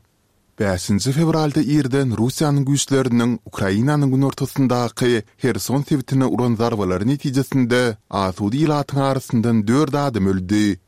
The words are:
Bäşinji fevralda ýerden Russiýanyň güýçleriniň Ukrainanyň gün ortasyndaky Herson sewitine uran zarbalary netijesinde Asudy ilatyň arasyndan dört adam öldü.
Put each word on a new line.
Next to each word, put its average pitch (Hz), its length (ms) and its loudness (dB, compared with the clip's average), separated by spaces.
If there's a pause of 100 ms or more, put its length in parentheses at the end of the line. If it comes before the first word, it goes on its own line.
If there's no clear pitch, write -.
(600)
Bäşinji 101 520 0
fevralda 156 480 2
ýerden 135 560 0
Russiýanyň 139 480 0
güýçleriniň 127 800 2
Ukrainanyň 131 680 0
gün 135 100 2
ortasyndaky 123 1000 0 (140)
Herson 123 460 -2
sewitine 135 420 0
uran 120 320 0
zarbalary 104 500 0
netijesinde 127 880 0 (140)
Asudy 101 540 -2
ilatyň 147 360 -2
arasyndan 117 680 0
dört 139 260 2
adam 139 320 0
öldü. 95 600 0